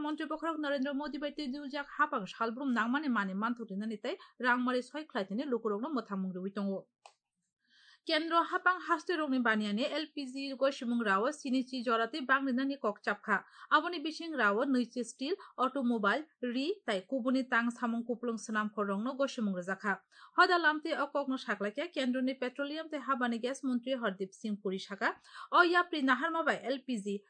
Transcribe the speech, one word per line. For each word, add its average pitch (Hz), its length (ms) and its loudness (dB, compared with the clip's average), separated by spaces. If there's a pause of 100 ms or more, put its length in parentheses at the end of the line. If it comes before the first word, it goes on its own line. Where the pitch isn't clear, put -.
मन्त्रि 311 260 -4
बखरक 311 320 -4
नरेन्द्र 277 360 -2
मोदी 294 240 -6
बाय 285 120 -6
तै 254 160 -6
दुजाक 285 460 -8
हापां 285 260 0 (100)
सालब्रुम 240 460 -2
नांमानि 254 380 2
मानि 190 160 0 (100)
मानथुटिनानै 220 600 -4
तै 330 120 -4 (320)
रां 247 180 4
मारि 247 240 2
सय 311 220 -8
ख्लायतिनि 226 400 -2
लुकुरकनो 220 460 -2
मोथां 202 260 -4
मुंरुबि 190 340 -6
दङ। 196 180 -2 (1300)
केन्द्र 330 420 2
हापां 359 240 2 (140)
हास्टे 330 300 2
रंनि 285 280 2
बानियानि 214 400 2 (140)
एलपिजि 277 440 -6 (200)
गसिमुं 254 420 2
राव 202 320 4
सिनिचि 262 460 -2
जराते 226 380 0 (100)
बांनिनानि 269 500 2
कक 208 240 0
चापखा। 208 320 0 (400)
आबनि 339 280 0
बिसिं 320 360 -6
राव 208 240 4
नैचि 247 400 0
स्टिल, 277 320 -4 (280)
अटोमोबाइल, 240 600 2 (200)
रि, 247 220 0 (200)
ताइ 208 120 0 (120)
कुबुनि 262 320 2 (100)
तां 233 180 2
सामुं 233 380 -2
कुपलुं 240 360 -2
सनाम 214 320 -2
खरंनो 208 440 -2
गसिमुं 226 380 0
रजाखा। 190 360 -4 (440)
हदा 359 180 8
लामते 311 340 2 (140)
अककनो 285 400 -2
साख्लाइखे 214 420 -4 (100)
केन्द्रनि 262 460 0
पेट्रलियम 285 500 -4
ते 294 140 -4
हाबानि 240 380 0
गेस 269 200 -6
मन्त्रि 254 380 0
हरदीप 190 380 -2
सिंह 208 220 -4
पुरी 190 240 -2
साखा। 208 220 -2 (440)
अ 320 180 10
याप्रि 349 400 2
नाहारमाबाय 302 560 2
एलपिजि 240 480 -4 (160)